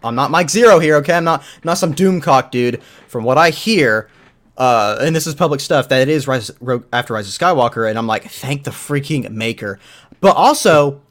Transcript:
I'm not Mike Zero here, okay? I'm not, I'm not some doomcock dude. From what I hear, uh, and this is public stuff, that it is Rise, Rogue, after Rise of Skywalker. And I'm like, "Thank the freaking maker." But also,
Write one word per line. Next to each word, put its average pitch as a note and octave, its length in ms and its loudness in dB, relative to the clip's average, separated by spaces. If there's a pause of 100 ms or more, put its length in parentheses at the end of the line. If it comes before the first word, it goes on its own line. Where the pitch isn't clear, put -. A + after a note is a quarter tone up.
I'm A#2 120 -4
not C#3+ 140 -2
Mike D#3+ 200 0
Zero A3 300 6
here, D#3 160 2
okay? D3 180 0
I'm E3+ 100 0
not, E3 160 0
I'm - 240 -20
not E3+ 140 -2
some E3 160 -2
doomcock E3 560 0
dude. B2 320 -2 (240)
From A2+ 180 -10
what B2+ 140 2
I E3 120 4
hear, C#3 580 0 (500)
uh, A2+ 420 2
and D#3 140 0
this D#3 120 -2
is D#3+ 80 -8
public D3 260 -2
stuff, C#3 300 -2
that C3 120 2
it C3 60 0
is D3+ 180 -2
Rise, B2+ 240 -4 (100)
Rogue, B2 320 -6
after A#2+ 220 -4
Rise G#2 140 -8
of - 120 -10
Skywalker. A#2+ 480 0
And G#2+ 100 -4
I'm A2+ 100 -4
like, A2 220 -4
"Thank C#3 340 -10
the C3 80 -8
freaking C#3+ 580 -6
maker." A2 480 -8 (420)
But F#3+ 160 4
also, D#3+ 640 2 (100)